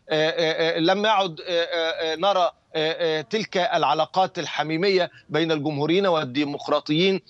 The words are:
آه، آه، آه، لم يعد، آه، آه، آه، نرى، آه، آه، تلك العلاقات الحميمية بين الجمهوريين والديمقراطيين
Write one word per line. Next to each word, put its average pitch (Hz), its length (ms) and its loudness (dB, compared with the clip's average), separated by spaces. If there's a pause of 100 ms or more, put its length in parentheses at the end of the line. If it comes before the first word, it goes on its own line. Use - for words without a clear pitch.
آه، 156 200 2
آه، 165 480 0
آه، - 20 0
لم 190 260 2
يعد، 196 360 0
آه، 170 220 -2
آه، 165 500 -2
آه، - 20 -6
نرى، 180 360 2 (240)
آه، 156 440 -2
آه، - 20 -6
تلك 202 360 -4
العلاقات 160 840 0
الحميمية 165 720 0 (180)
بين 160 220 0
الجمهوريين 151 560 0
والديمقراطيين 151 1200 0